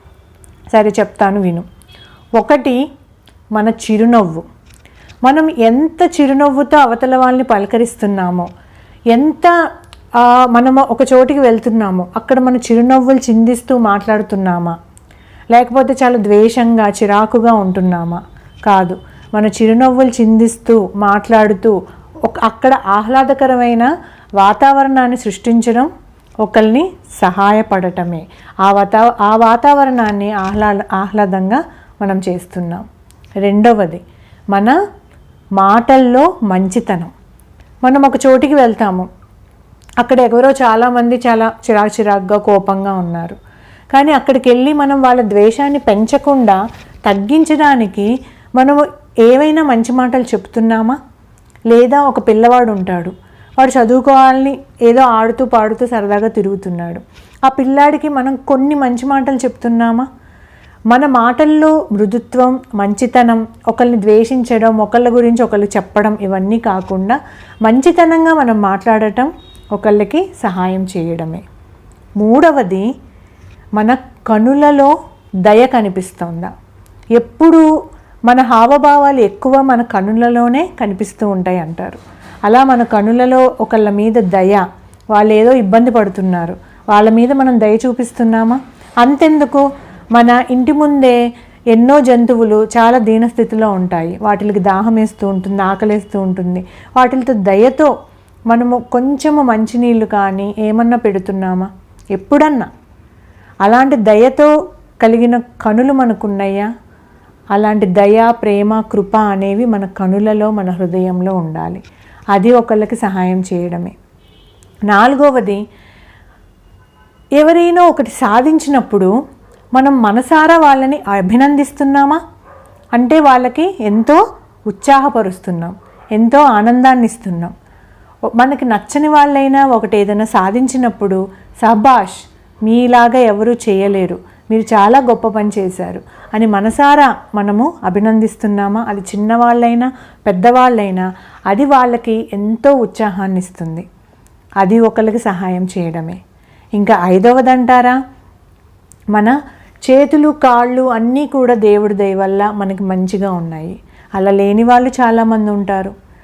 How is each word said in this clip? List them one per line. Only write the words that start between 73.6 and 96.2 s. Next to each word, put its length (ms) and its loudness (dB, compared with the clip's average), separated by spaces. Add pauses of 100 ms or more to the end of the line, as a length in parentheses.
మన 220 0 (300)
కనులలో 720 2 (380)
దయ 300 4
కనిపిస్తోందా? 840 -6 (580)
ఎప్పుడు 720 4 (420)
మన 160 4
హావభావాలు 800 2
ఎక్కువ 420 0
మన 200 0
కనులలోనే 880 -2 (100)
కనిపిస్తూ 480 -6
ఉంటాయి 300 -4
అంటారు. 400 -12 (460)
అలా 200 4
మన 180 2
కనులలో 800 0
ఒకళ్ళ 300 0
మీద 220 -2
దయ, 520 0 (460)
వాళ్ళు 240 2
ఏదో 180 4
ఇబ్బంది 380 2
పడుతున్నారు, 640 -2 (320)
వాళ్ళ 220 4
మీద 220 2
మనం 280 0
దయ 160 2
చూపిస్తున్నామా? 840 -2 (380)
అంతెందుకు, 760 2 (400)
మన 380 4
ఇంటి 220 0
ముందే 600 2 (340)
ఎన్నో 340 4
జంతువులు 640 2
చాలా 340 2
దీనస్థితిలో 760 0
ఉంటాయి, 500 -6
వాటికి 380 -2
దాహం 340 0
వేస్తూ 340 -2
ఉంటుంది, 340 -4
ఆకలేస్తూ 580 -4